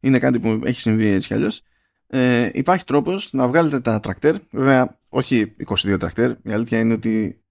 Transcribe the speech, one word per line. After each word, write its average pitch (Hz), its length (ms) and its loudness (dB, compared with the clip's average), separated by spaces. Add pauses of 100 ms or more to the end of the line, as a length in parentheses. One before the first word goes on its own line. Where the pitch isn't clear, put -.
είναι 131 180 4
κάτι 127 220 2
που 110 240 0
έχει 123 160 -2
συμβεί 110 260 2
έτσι 98 220 0
κι 104 60 -4
αλλιώς. 202 280 -2 (440)
Ε, 123 460 0
υπάρχει 175 320 0
τρόπος 170 480 -2
να 131 160 0
βγάλετε 143 320 2
τα 110 200 -2
τρακτέρ, - 340 0 (160)
βέβαια 131 480 2 (120)
όχι 117 460 0
είκοσι - 300 -4
δύο 98 100 0
τρακτέρ, 120 340 -2 (120)
η 107 100 -8
αλήθεια 113 260 -2
είναι 113 140 2
ότι 110 580 -4